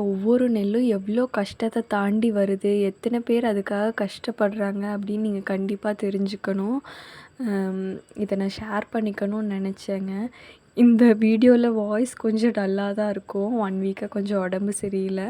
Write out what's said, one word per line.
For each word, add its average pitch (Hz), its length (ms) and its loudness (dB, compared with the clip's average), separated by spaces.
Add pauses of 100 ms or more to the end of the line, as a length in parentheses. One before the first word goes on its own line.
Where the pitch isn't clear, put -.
ஒவ்வொரு 214 480 2
நெல்லும் 220 360 2
எவ்வளோ 214 440 0
கஷ்டத்தை 226 580 -2
தாண்டி 208 440 0
வருது, 202 480 2
எத்தனை 214 400 -2
பேர் 233 240 0
அதுக்காக 208 520 0
கஷ்டப்படுறாங்க 202 920 -2
அப்படின்னு 208 400 -4
நீங்க 202 120 -2
கண்டிப்பா 196 500 -2
தெரிஞ்சுக்கணும். 196 880 -2 (680)
அம், 190 460 -2 (220)
இதை 202 240 -4
நான் 196 180 -2
ஷேர் 214 360 -6
பண்ணிக்கணும்னு 208 600 -2
நினைச்சேங்க. 190 600 -4 (600)
இந்த 240 300 6 (100)
வீடியோல 233 580 6
வாய்ஸ் 214 400 0
கொஞ்சம் 220 380 0
டல்லா 202 440 0
தான் 208 160 0
இருக்கும். 202 480 -4
ஒன் 190 220 -2
வீக்கா 196 280 -4
கொஞ்சம் 202 340 -2
உடம்பு 190 300 -2
சரியில்லை. 190 580 -4